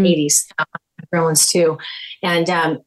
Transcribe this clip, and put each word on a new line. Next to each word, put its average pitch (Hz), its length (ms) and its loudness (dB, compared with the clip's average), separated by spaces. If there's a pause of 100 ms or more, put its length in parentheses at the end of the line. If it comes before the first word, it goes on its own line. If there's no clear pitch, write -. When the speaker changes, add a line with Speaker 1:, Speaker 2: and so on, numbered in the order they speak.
Speaker 1:
the 185 60 6
Speaker 2:
Mm. 175 40 4
Speaker 1:
eighties, 151 340 0 (120)
uh, 156 60 -2 (500)
Gremlins 160 360 2
two. 160 280 2 (440)
And, 170 280 0
um, 160 360 0